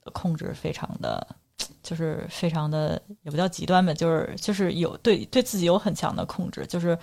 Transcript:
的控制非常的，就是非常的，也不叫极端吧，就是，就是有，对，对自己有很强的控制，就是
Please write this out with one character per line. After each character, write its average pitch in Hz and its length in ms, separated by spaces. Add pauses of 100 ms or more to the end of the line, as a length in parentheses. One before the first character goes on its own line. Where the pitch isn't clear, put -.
的 - 60
控 165 260
制 - 180
非 - 160
常 - 180 (120)
的， 50 260 (560)
就 170 140
是 160 340
非 - 180
常 156 220
的， 156 300 (240)
也 151 60
不 147 60
叫 180 120
极 - 180
端 185 180
吧， 170 80
就 165 160
是， 160 280
就 208 180
是 190 200
有， 165 240
对， 214 260
对 - 180
自 214 160
己 175 60
有 170 120
很 202 160
强 - 220
的 180 100
控 180 240
制， - 200
就 175 100
是 170 240